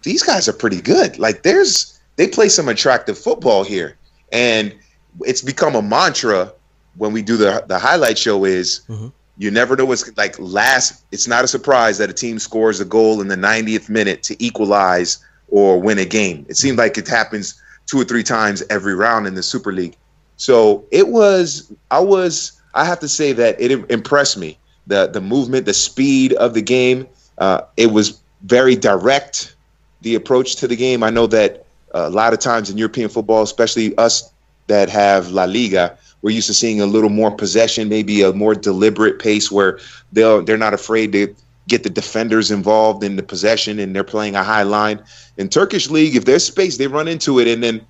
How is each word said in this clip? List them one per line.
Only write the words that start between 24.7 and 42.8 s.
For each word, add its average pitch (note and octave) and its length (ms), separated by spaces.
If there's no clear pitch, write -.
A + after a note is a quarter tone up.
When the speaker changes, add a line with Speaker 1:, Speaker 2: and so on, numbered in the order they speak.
Speaker 1:
The, G2 220
the G#2 120
movement, B2 460
the G2+ 80
speed C3+ 600
of A#2 200
the A2 80
game, B2+ 440
uh, F#2+ 240
it A2+ 160
was G#2 280
very B2 340
direct, G#2 800
the A2+ 120
approach B2+ 420
to B2 120
the A#2+ 80
game. B2 260
I A2 80
know A#2 180
that, G#2+ 380
uh, E2+ 120
a D#2 40
lot A2 220
of - 60
times A2+ 320
in G2+ 80
European A2 300
football, A2 340
especially A2 560
us - 340
that G2+ 200
have G2 420
La F#2 140
Liga, F#2 540
we're G#2+ 80
used A2 160
to - 80
seeing A2 260
a G2+ 60
little G#2+ 240
more G#2+ 200
possession, G#2+ 580
maybe G#2 340
a F#2+ 100
more G#2 220
deliberate G#2 640
pace G#2+ 320
where G2 280
they'll, A2 300
they're G#2+ 140
not G#2+ 160
afraid A2 400
to G2+ 220
get A#2 160
the G#2+ 80
defenders A2 600
involved G#2+ 520